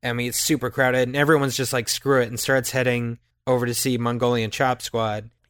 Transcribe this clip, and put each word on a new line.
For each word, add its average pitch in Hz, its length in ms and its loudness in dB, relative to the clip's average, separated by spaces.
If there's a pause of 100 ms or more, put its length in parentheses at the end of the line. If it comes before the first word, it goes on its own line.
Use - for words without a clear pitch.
I 123 80 -2
mean, 120 160 -2
it's 117 120 -4
super 127 300 0
crowded 127 380 2
and 127 80 -6
everyone's 143 400 2
just 131 160 -2
like, 120 160 -2
"Screw 135 320 0
it," 117 80 0
and 117 100 -10
starts 135 320 0
heading 120 480 -2 (300)
over 123 180 2
to 120 80 -2
see 123 240 0
Mongolian 120 540 0
Chop 127 300 0
Squad. 110 480 -4 (200)